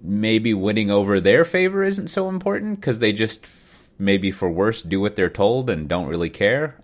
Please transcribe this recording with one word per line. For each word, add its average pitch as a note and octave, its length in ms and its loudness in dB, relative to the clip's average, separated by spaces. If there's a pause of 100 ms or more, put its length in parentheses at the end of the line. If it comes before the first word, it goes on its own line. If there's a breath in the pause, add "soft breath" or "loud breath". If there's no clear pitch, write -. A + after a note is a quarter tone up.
maybe A2 520 0
winning G#2 360 0
over G2+ 300 2
their G#2 240 6
favor F#3 400 0
isn't G3 240 -4
so F#3+ 220 -4
important G3+ 520 -4
'cause A#2 180 -2
they A2 120 2
just A2 320 -2
f-, - 460 -20 (100)
maybe G2 320 2
for F#2 180 -2
worse, G2 320 0
do F#2 200 -2
what G#2 160 -2
they're F2+ 120 2
told A#2+ 400 0
and D#2 200 -4
don't E2+ 180 -2
really E2+ 220 -2
care. C3+ 540 0